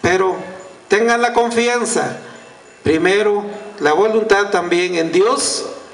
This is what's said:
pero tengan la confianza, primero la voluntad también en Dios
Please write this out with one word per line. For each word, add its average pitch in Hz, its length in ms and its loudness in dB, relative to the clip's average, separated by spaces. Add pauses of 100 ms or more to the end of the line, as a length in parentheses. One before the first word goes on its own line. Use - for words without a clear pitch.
pero 185 340 2 (520)
tengan 233 340 2
la 240 100 2
confianza, 233 840 0 (640)
primero 202 640 2 (340)
la 151 140 2
voluntad 208 580 2
también 175 460 0
en 165 160 -2
Dios 220 540 0 (280)